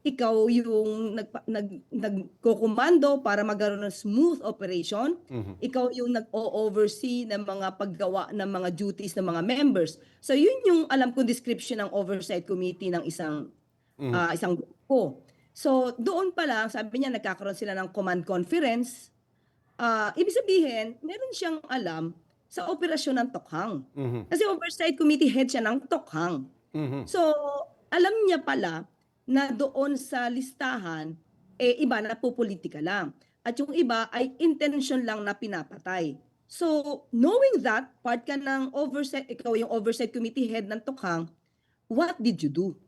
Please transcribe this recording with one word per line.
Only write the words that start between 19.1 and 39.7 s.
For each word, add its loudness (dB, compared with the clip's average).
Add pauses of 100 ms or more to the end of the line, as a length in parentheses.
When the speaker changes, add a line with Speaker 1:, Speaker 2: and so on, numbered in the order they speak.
Speaker 1:
Ah, 0
ibig 2
sabihin, 4
meron -6
siyang -4
alam -4 (320)
sa -6
operasyon 0
ng 0
Tokhang. -6
Speaker 2:
Mm-hmm. -4 (100)
Speaker 1:
Kasi 2
oversight -2
committee 6
head 2
siya 0
ng 0
Tokhang. -2 (240)
Speaker 2:
Mm-hmm. -4
Speaker 1:
So, -2 (720)
alam 6
niya 4
pala -2 (420)
na 4
doon 0
sa -4
listahan, -6 (400)
eh, 2
iba 2
na -6
po -2
politika -4
lang. -4 (320)
At -4
yung -6
iba 2
ay -2
intention 2
lang -4
na -4
pinapatay. -6 (320)
So, -2 (480)
knowing 6
that, -2
part -2
ka -4
ng -2
oversight, -4
ikaw -2
yung 0